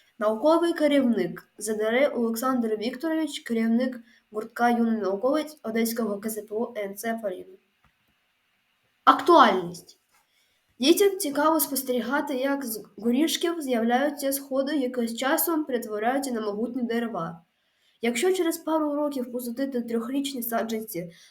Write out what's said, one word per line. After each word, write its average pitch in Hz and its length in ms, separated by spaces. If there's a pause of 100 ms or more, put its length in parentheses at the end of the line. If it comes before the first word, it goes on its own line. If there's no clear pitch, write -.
(200)
Науковий 302 540
керівник: 240 720 (100)
Задаре 220 500
Олександр 233 680
Вікторович, 294 640
керівник 233 600 (320)
гуртка 226 380
"Юний 226 320
науковець" 254 600
Одеського 220 560
К 214 100
З 208 120
П 208 140
О 233 220
Е 208 80
Н 196 100
Ц 226 180
"Афаліна". 190 440 (1500)
Актуальність. 233 960 (800)
Дітям 381 380
цікаво 294 420
спостерігати, 269 760
як 277 300
з 220 180 (140)
горішків 320 640
з'являються 269 720
сходи, 277 440
які 247 300
з 233 100
часом 311 480
перетворюються 240 640
на 226 100
могутні 220 400
дерева. 208 600 (600)
Якщо 240 320
через 330 240
пару 311 360
років 285 380
посадити 240 500
трьохрічні 233 640
саджанці 220 680 (200)